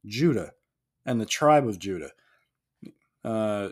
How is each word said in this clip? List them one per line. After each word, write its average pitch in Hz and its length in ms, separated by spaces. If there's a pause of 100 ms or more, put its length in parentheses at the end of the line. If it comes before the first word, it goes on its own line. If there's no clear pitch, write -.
Judah 117 480 (520)
and 120 140
the 110 60
tribe 147 420
of 101 100
Judah. 90 340 (1120)
Uh, 107 480